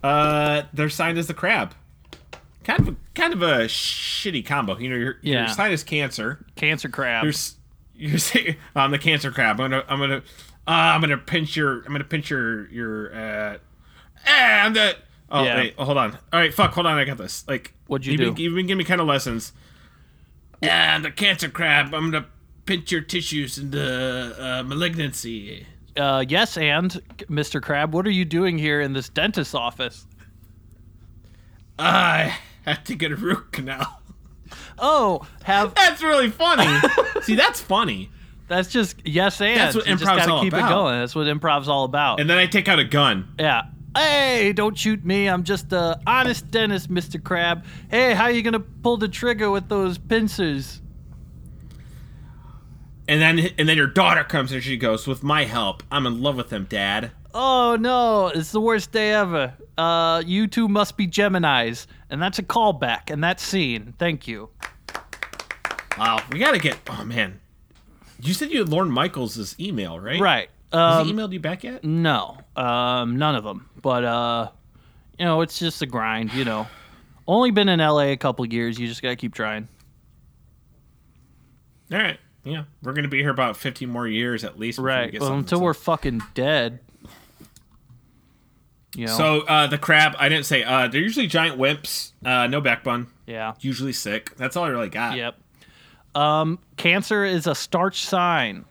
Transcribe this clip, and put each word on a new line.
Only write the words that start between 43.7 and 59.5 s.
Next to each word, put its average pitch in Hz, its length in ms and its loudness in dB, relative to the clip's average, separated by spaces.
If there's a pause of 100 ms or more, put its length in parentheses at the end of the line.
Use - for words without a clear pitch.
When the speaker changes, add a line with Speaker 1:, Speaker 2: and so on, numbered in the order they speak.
Speaker 2:
"Hey, 269 580 2
don't 208 220 0
shoot 208 300 -2
me. 196 220 2
I'm 180 160 0
just 185 300 -2
a 165 340 0
honest 247 420 2
dentist, 202 400 0
Mister 175 300 -4
Crab. 170 440 0 (280)
Hey, 240 240 4
how 220 120 2
you 240 140 0
gonna 226 180 0
pull 240 380 -2
the 208 100 -2
trigger 214 440 -2
with 196 180 -2
those 190 300 -2
pincers?" 190 840 -2 (2250)
Speaker 1:
And 151 140 4
then, 165 180 4 (180)
and 156 100 2
then 160 80 4
your 143 120 4
daughter 170 360 4
comes 131 280 -2
and 127 120 -6
she 131 140 -4
goes, 110 300 0
"With 131 160 -4
my 147 220 2
help, 110 460 -4
I'm 139 160 0
in 120 140 -2
love 139 160 0
with 120 140 -6
him, 101 180 -6
Dad." 104 420 -2 (240)
Speaker 2:
Oh, 247 440 2
no. 233 480 2
It's 160 240 -4
the 214 100 0
worst 220 300 0
day 214 200 2
ever. 170 420 0 (240)